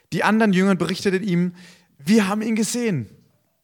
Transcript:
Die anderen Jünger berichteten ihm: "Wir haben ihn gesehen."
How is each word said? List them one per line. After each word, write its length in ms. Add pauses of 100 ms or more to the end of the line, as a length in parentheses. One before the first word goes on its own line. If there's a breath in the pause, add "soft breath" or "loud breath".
(120 soft breath)
Die 120
anderen 280
Jünger 220
berichteten 480
ihm: 320 (440 loud breath)
"Wir 300
haben 140
ihn 120
gesehen." 560 (520)